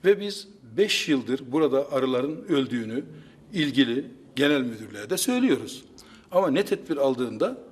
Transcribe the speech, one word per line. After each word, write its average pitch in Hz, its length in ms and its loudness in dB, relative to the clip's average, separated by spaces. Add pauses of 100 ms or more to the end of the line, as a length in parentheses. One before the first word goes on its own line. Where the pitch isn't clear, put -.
Ve 196 160 6
biz 202 280 -8 (280)
beş 196 320 2
yıldır 127 440 0
burada 139 400 2
arıların 131 560 0
öldüğünü 123 560 0 (480)
ilgili 135 520 2 (320)
genel 143 240 4
müdürlüğe 107 500 -8
de 143 60 0
söylüyoruz. 233 680 0 (460)
Ama 180 200 4
ne 180 140 2
tedbir - 320 -4
aldığında 135 640 0 (140)